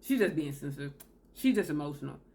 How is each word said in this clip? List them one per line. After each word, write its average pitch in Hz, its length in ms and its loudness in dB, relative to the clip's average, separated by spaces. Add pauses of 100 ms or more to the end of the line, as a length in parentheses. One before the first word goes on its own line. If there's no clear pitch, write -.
She's 269 180 2
just 175 160 4
being 147 160 0
sensitive. 139 420 -6 (400)
She's 262 220 4
just 196 140 2
emotional. 147 500 -4 (160)